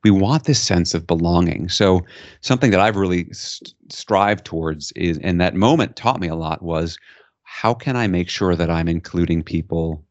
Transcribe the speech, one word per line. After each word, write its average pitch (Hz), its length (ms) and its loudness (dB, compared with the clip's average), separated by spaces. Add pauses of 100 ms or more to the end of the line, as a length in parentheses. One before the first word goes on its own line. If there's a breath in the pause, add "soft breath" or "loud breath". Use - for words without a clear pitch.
we 110 80 8
want 104 320 2
this 147 180 2
sense 87 320 0
of 82 120 -4
belonging. 85 640 0
So 92 340 2 (380 loud breath)
something 127 300 2
that 92 100 4
I've 104 160 2
really 90 340 0
s-, - 300 -14 (300)
strived 104 540 0
towards 80 480 -6
is, 85 260 -2
and 90 220 0
that 90 160 2
moment 120 400 2
taught 123 240 -2
me 90 80 -2
a 80 80 -4
lot, 80 260 -6
was 82 360 -4 (440 soft breath)
how - 320 -2
can 123 220 -4
I 117 100 0
make 87 240 0
sure 92 240 0
that 82 160 0
I'm 82 180 0
including 82 540 -2
people 82 680 -6